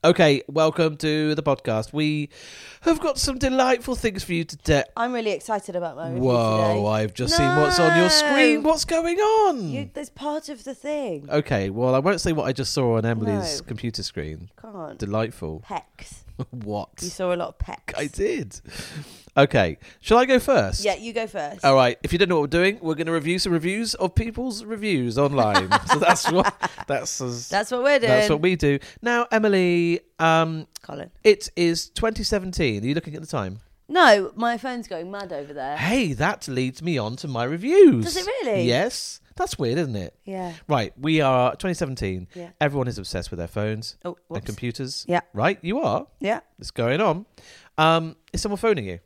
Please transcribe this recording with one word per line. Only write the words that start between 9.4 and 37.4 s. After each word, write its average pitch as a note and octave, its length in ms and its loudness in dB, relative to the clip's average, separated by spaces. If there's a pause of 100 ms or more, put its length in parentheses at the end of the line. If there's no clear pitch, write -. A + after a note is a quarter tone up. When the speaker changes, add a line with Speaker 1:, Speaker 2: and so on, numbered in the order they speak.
Speaker 2:
You, B3+ 240 -6
there's D4 180 -12
part - 380 -8
of C4+ 160 -14
the C4 100 -12
thing. B3 560 -6
Speaker 1:
Okay, B2+ 380 0
well, B2 260 0
I C3 40 4
won't E3+ 240 0
say F3 100 -2
what D#3 140 -2
I C3 80 -2
just C3 180 -6
saw A#2+ 240 2
on A2 80 0
Emily's A2 560 -2
Speaker 2:
No. - 60 -18
Speaker 1:
computer A2+ 360 -8
screen. D#2 480 -10 (100)
Speaker 2:
Can't. G3 380 -14
Speaker 1:
Delightful. G2+ 720 -6
Speaker 2:
Pecs. - 560 -14
Speaker 1:
<laughs> - 0 - (260)
What? G#2 380 -8 (140)
Speaker 2:
You F3+ 80 -8
saw F3+ 220 -4
a F3 40 0
lot F3 140 -6
of - 80 -20
pecs. - 380 -10
Speaker 1:
I D3 100 -4
did. G3+ 520 -6 (760)
Okay, B2 420 4 (220)
shall A3+ 180 4
I B3 60 6
go B3+ 160 4
first? B2+ 440 0
Speaker 2:
Yeah, G3 120 0
you A3+ 160 -12
go A3+ 140 -4
first. D3+ 380 -10
Speaker 1:
All C#3 120 6
right. B2 260 4
If C#3+ 100 -4
you E3+ 60 0
don't F#3+ 100 2
know F3 80 2
what D#3 40 2 (120)
we're E3 60 2
doing, G3 240 2
we're D#3+ 140 -2
gonna E3 160 -2
review E3 260 0
some F3+ 140 0
reviews F#3+ 420 -2
of - 200 -2
people's A3+ 500 -2
reviews F#3+ 540 -2
online. A#2 500 2 (100)
Speaker 2:
<laughs> - 140 -2
Speaker 1:
So G3 80 2
that's F3 320 4
what, F#3+ 200 2 (360)
that's C#3 320 -4
as, A#2+ 280 -8
Speaker 2:
That's G#3 220 -2
what B3 140 -4
we're C#4+ 140 4
Speaker 1:
that's G#3+ 300 4
Speaker 2:
doing. D3+ 100 2
Speaker 1:
what D#3 40 -2
we F#3 140 4
do. C#3+ 220 2 (240)
Now, A#3+ 280 0
Emily, F3+ 680 2 (180)
um, D#3+ 480 2 (160)
Speaker 2:
Colin. D3 280 -14 (120)
Speaker 1:
it - 320 4
is E3+ 360 0
twenty A3 340 -4
seventeen. F3 580 -2
Are A#2 40 -4
you C#3+ 80 0
looking D#3+ 200 -6
at E3 60 -12
the D#3 80 -14
time? G2+ 320 -6 (280)
Speaker 2:
No, A#3 480 6
my A#3 220 -2
phone's B3 300 -10
going F3 220 -10
mad G3 220 -12
over C#3+ 200 -12
there. C#3+ 240 -8
Speaker 1:
Hey, F#3+ 380 0
that D#3 340 -4
leads B2+ 340 -4
me E3 160 -2
on A2 180 -4
to E3 120 -10
my A#2+ 160 -4